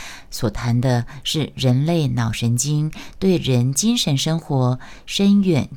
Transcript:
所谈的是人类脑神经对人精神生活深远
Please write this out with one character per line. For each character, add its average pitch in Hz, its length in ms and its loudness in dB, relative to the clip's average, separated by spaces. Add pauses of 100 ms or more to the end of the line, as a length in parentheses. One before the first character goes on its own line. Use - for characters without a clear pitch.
(300)
所 110 200 -2
谈 120 320 0
的 123 240 2 (160)
是 - 340 -4
人 131 300 2
类 160 220 2
脑 120 220 -2
神 120 280 0
经 151 340 -2 (260)
对 190 200 2
人 127 340 2
精 226 240 0
神 147 220 0
生 160 200 -2
活 127 400 0 (280)
深 202 360 4
远 170 340 2